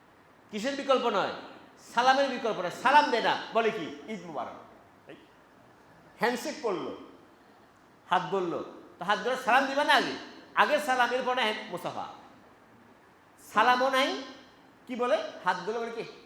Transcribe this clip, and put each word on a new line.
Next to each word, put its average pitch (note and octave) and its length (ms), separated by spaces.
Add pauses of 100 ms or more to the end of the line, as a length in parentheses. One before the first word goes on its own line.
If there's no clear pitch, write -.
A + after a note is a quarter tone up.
(540)
কিসের A3+ 220
বিকল্প C4+ 300 (120)
নয়? C#3+ 160 (600)
সালামের C4+ 360
বিকল্প A3+ 300
নয়। F3 240
সালাম C#4+ 280
দেয় A3 180
না, D3 40 (200)
বলে A3 180
কি? D#3+ 140 (280)
"ঈদ F#3+ 160
মুবারক।" B2 280 (1600)
হ্যান্ডশেক B3 420
করলো, E3+ 300 (1160)
হাত F3+ 240
ধরলো, F3 280 (380)
তো - 80
হাত G3+ 200
ধরে B3 200
সালাম B3 240
দিবে C#4 200
না D4+ 40
আগে? E3 220 (400)
আগে G#3+ 200 (120)
সালাম, B3 280
এরপরে B3+ 260
হ্যান্ড G#3+ 200 (100)
মুসাফা। C3+ 340 (1500)
সালামও B3 360
নাই, C4+ 200 (800)
কি B3 80
বলে? B3 220 (260)
হাত F#3 220
ধরলে A3+ 140
বলে A3+ 180
কি? G#3 60 (220)